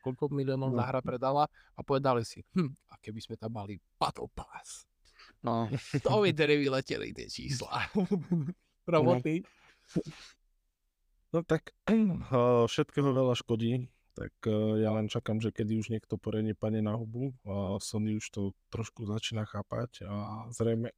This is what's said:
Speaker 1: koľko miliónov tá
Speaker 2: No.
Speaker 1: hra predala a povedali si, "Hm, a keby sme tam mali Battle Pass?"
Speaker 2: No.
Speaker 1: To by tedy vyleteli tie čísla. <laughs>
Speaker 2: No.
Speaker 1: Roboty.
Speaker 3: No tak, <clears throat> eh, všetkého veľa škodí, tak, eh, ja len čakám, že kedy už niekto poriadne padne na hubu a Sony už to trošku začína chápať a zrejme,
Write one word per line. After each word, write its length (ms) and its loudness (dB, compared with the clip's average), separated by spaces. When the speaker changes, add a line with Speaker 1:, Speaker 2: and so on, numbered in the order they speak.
Speaker 1:
koľko 260 -4
miliónov 460 0
tá 80 2
Speaker 2:
No. 80 -2
Speaker 1:
hra 80 0
predala 480 2
a 320 -18
povedali 480 2
si, 160 -14
"Hm, 220 0
a 80 -20
keby 240 -12
sme 160 -12
tam 160 -8
mali 240 -10
Battle 340 -4
Pass?" 540 -16
Speaker 2:
No. 280 0
Speaker 1:
To 200 4
by 120 4
tedy 240 4
vyleteli 560 -2
tie 160 -12
čísla. 640 -4
<laughs> 640 0
Speaker 2:
No. 120 -2
Speaker 1:
Roboty. 520 4
Speaker 3:
No 140 0
tak, 340 0
<clears throat> 80 -6
eh, 380 4
všetkého 480 2
veľa 240 4
škodí, 480 0
tak, 220 -10
eh, 400 2
ja 80 2
len 160 0
čakám, 320 -2
že 160 0
kedy 240 0
už 100 -4
niekto 300 -4
poriadne 320 0
padne 320 0
na 160 0
hubu 320 -4
a 320 -2
Sony 400 -2
už 80 -8
to 140 -6
trošku 400 -8
začína 400 -4
chápať 560 -8
a 480 -8
zrejme, 460 0